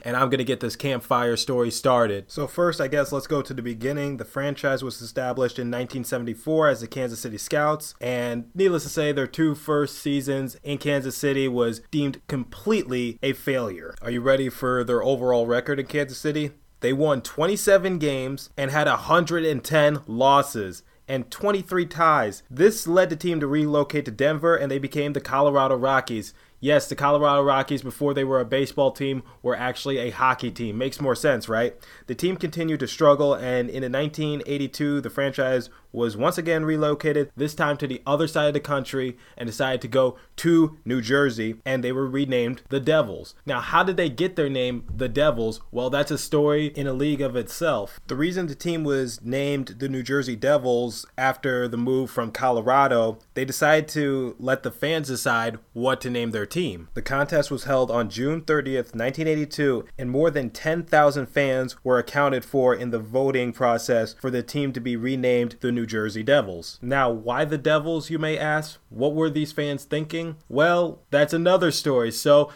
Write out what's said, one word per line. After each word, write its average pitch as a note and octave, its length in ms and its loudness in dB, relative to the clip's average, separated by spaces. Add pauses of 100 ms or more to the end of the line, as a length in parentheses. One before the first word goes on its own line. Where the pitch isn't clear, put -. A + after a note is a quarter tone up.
and A#2+ 120 -4
I'm B2+ 120 2
gonna B2+ 160 0
get B2 160 -2
this A#2 160 -4
campfire A#2+ 600 0
story A#2+ 340 0
started. A2+ 560 2
So D3 200 -6
first, E3+ 340 0
I C3+ 80 0
guess C#3+ 240 0
let's C#3 160 -4
go D3 120 0
to C3 140 -6
the B2+ 80 -8
beginning. C3+ 540 -4
The A2+ 80 -10
franchise C#3 580 -2
was B2 180 -8
established B2 600 -2
in A#2+ 100 -4
nineteen B2 320 -6
seventy-four C3+ 680 0
as A#2+ 120 2
the A#2 80 -10
Kansas B2 320 -6
City A2 180 -10
Scouts, D3+ 640 -2
and A#2+ 540 -4
needless F3+ 280 2
to C#3 60 -10
say, D3 240 0
their C3+ 160 -2
two D#3+ 260 0
first D3 440 -2
seasons C3+ 640 -4
in C#3+ 140 -6
Kansas C#3 380 -2
City C#3 300 0
was A#2+ 360 0 (100)
deemed C#3+ 340 -2
completely B2+ 960 -2
a C3+ 100 0
failure. A#2 680 -4
Are A#2 80 -6
you A#2+ 100 -2
ready C3+ 280 2
for B2+ 340 0
their A#2 200 0
overall B2 440 2
record B2+ 320 0
in C3 80 -4
Kansas C#3 320 -4
City? D3+ 320 -2 (300)
They B2+ 120 0
won C#3 300 2
twenty-seven F#3+ 760 2
games C3+ 580 -4
and C#3 160 -4
had D3 160 2
a A#2+ 80 4
hundred E3 480 2
and C#3+ 180 0
ten D3 460 4
losses A#2 760 2 (240)
and C3+ 240 -6
twenty-three F#3 560 -2
ties. D3 640 2
This E3+ 380 2
led F3 220 4
the D#3+ 60 -4
team E3 220 -2
to D3 80 0
relocate D3 600 0
to B2+ 40 -6
Denver, D#3 460 2
and C#3 120 -2
they C3+ 120 -2
became C#3+ 320 -2
the C#3 80 -4
Colorado C3+ 560 2
Rockies. B2 580 0 (240)
Yes, C#3 300 2
the C#3 60 -8
Colorado C#3+ 480 4
Rockies, C3+ 400 2
before C#3 320 -2
they C#3 80 0
were C3 160 2
a B2 60 0
baseball C3+ 480 2
team, C3+ 320 -4 (180)
were A#2+ 140 0
actually B2+ 420 -4
a A#2+ 120 -4
hockey B2+ 420 0
team. A2 260 -6
Makes C3 220 -4
more C3 160 0
sense, C3 320 0
right? A2+ 260 0 (320)
The B2+ 80 -6
team F3+ 220 -2
continued D#3+ 440 -4
to C3 60 -2
struggle, C#3+ 480 4
and B2 360 -2
in C3 120 -6
the B2+ 60 -4
nineteen D3 560 -4
eighty-two, C#3+ 560 -2
the A#2+ 100 -6
franchise C3 600 -2 (200)
was A2+ 260 -2
once E3+ 220 0
again D#3+ 260 0
relocated, D3 720 0
this D3 180 -4
time D3 220 0
to C#3+ 100 -4
the B2+ 200 -6
other D3 200 2
side D3+ 200 0
of D3 80 0
the C#3+ 60 -2
country, C3+ 540 -4 (220)
and A#2+ 100 -8
decided C3 360 -2
to A#2+ 60 -8
go B2+ 280 2 (200)
to D#3+ 500 4
New B2 160 0
Jersey, A2+ 540 0 (100)
and C3 180 -2
they B2 80 -2
were C3+ 160 -4
renamed B2+ 600 -2
the C#3 100 0
Devils. C3+ 540 0 (100)
Now, B2+ 160 -4
how E3+ 220 4
did F#3 160 -2
they F3 100 2
get F3 260 -2
their D3 140 0
name, B2 380 -4 (100)
the B2+ 140 -2
Devils? A#2 500 0 (100)
Well, B2 200 -4
that's D3 200 0
a D3 60 -2
story D3 520 2
in C#3+ 180 -6
a C3 80 -2
league C#3 260 0
of B2+ 160 -2
itself. B2 680 -2
The C3+ 100 -6
reason F3 300 -2
the C#3+ 80 -8
team E3 300 -4
was C3+ 380 -2
named C3+ 580 -4
the C3+ 80 -2
New C3 140 -4
Jersey B2+ 320 -2
Devils B2 680 0 (140)
after B2+ 500 0
the A#2 80 -6
move C3 340 0
from A#2 220 -4
Colorado, A#2+ 880 2 (160)
they C3 100 -2
decided D3+ 440 2
to C3+ 500 -2
let B2+ 240 0
the A#2+ 80 -4
fans D3+ 380 -2
decide A#2 500 -2 (160)
what B2+ 260 0
to C3 80 -8
name A#2+ 220 -2
their G#2+ 160 -4
team. G2 480 -6
The A#2+ 80 -4
contest C#3+ 480 0
was C3+ 140 -4
held C3 260 2
on A#2 180 0
June C3+ 320 -4
thirtieth, C3+ 540 -2
nineteen C3+ 340 -2
eighty-two, D3 560 0 (140)
and B2 120 -6
more D3+ 200 2
than C3+ 180 -2
ten D#3+ 360 -4
thousand D3 420 4
fans C3 580 0
were B2+ 140 4
accounted C3 480 0
for B2+ 280 4
in B2 180 -4
the A#2 60 0
voting B2 540 0
process A#2 640 0
for C3 160 -6
the B2 120 -2
team C#3+ 300 -4
to A#2+ 80 -8
be A#2+ 160 -4
renamed B2 640 0
the B2 100 0
New A#2+ 120 0
Jersey A2 400 -2
Devils. A2 580 0
Now, B2+ 300 2
why A#2+ 340 -2
the D3 140 -2
Devils, D#3 500 0
you D#3+ 80 -4
may D#3 220 -2
ask? D3+ 400 -4 (100)
What C3+ 260 0
were D#3+ 140 2
these D3+ 220 -2
fans D3 320 -4
thinking? D#3 540 -4 (120)
Well, E3 520 2 (100)
that's D3 220 4
another E3+ 400 4
story, B2 400 2
so D3 440 6